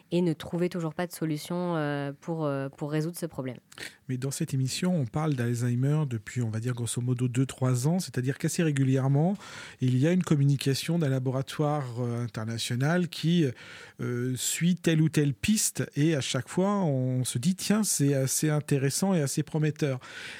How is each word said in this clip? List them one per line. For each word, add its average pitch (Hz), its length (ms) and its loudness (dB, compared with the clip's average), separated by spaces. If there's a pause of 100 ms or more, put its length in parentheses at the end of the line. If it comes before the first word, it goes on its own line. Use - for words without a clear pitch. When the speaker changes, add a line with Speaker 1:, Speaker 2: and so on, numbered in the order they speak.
(100)
Speaker 1:
et 175 120 2
ne 170 100 2
trouvaient 175 380 -2
toujours 165 240 -4
pas 180 120 -2
de 170 60 -16
solution, 170 640 -4
euh, 143 440 -2
pour, 160 260 -4
euh, 139 220 -2
pour 143 220 -8
résoudre 156 260 -2
ce 170 100 -6
problème. 131 320 -8 (500)
Speaker 2:
Mais 127 80 0
dans 135 160 -4
cette - 220 -4
émission, 135 400 0
on 147 100 0
parle 156 300 0
d'Alzheimer 123 720 2
depuis, 120 340 -4
on 113 80 -2
va 107 100 -4
dire, 123 140 -2
grosso 120 260 -4
modo 123 280 0
deux, 135 180 2
trois 127 400 0
ans, 175 140 2
c'est-à-dire 131 380 -4
qu'assez 165 240 0
régulièrement, 139 720 4 (440)
il 127 180 4
y 135 80 6
a 170 60 4
une 185 120 4
communication 143 720 2
d'un 151 100 2
laboratoire, 135 760 -2 (160)
euh, 120 240 -2
international 120 840 -2
qui, 165 380 2 (540)
euh, 123 340 -2
suit 170 420 0
telle 160 240 4
ou 156 100 4
telle 147 240 4
piste - 500 0 (100)
et 151 220 2
à 131 40 0
chaque - 280 -4
fois, 196 340 2
on 127 420 0
se - 140 -4
dit, « 170 180 2
Tiens, 214 280 0
c'est 143 300 2
assez 135 340 0
intéressant 147 640 2
et 175 80 2
assez 143 220 0
prometteur. » 151 580 -2 (400)